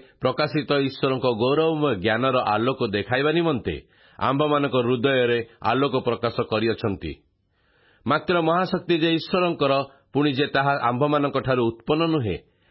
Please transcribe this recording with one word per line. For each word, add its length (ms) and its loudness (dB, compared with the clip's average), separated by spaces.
ପ୍ରକାଶିତ 560 -2
ଈଶ୍ୱରଙ୍କ 560 -2
ଗୌରବମୟ 640 2
ଜ୍ଞାନର 480 0
ଆଲୋକ 340 0
ଦେଖାଇବା 420 0
ନିମନ୍ତେ 440 0
ଆମ୍ଭମାନଙ୍କ 600 0
ହୃଦୟରେ 580 2
ଆଲୋକ 400 0
ପ୍ରକାଶ 340 -2
କରିଅଛନ୍ତି। 640 -2
ମାତ୍ର 360 0
ମହାଶକ୍ତି 560 0
ଯେ 160 2
ଈଶ୍ୱରଙ୍କର, 600 0
ପୁଣି 240 2
ଯେ 140 0
ତାହା 260 0
ଆମ୍ଭମାନଙ୍କ 560 0
ଠାରୁ 240 0
ଉତ୍ପନ୍ନ 420 -2
ନୁହେଁ, 300 -2